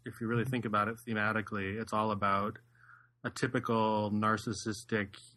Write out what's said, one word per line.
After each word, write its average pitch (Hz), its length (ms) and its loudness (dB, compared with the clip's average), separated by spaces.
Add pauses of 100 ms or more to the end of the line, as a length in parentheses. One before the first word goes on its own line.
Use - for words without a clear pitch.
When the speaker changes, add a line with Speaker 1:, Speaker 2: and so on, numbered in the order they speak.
Speaker 1:
if - 160 -10
you 113 60 0
really 117 160 2
Speaker 2:
Mm-hmm. 131 80 -2
Speaker 1:
think 120 140 -2
about 104 220 2
it 113 80 -2 (100)
thematically, 107 760 0
it's 113 100 -8
all 110 200 2
about 101 480 0 (640)
a 117 40 -2
typical 110 840 2
narcissistic 107 1040 0 (220)